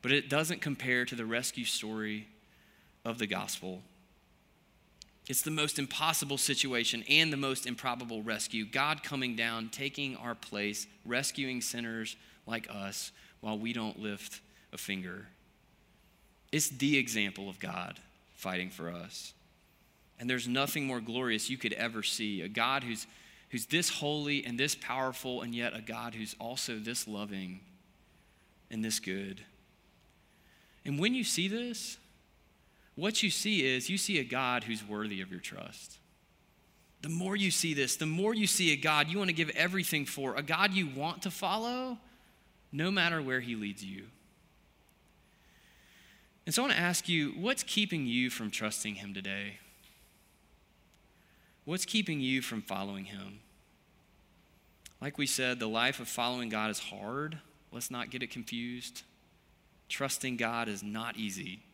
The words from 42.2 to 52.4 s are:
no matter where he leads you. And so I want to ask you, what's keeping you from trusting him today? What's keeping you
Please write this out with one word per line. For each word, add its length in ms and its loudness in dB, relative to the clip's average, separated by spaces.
no 180 0
matter 300 4
where 200 2
he 160 -2
leads 260 -4
you. 220 -8
And 80 0
so 80 6
I 40 4
want 100 6
to 60 4
ask 260 2
you, 240 4
what's 300 0
keeping 440 2
you 240 2
from 200 -4
trusting 460 -2
him 180 -8
today? 440 -6
What's 200 -2
keeping 360 2
you 220 2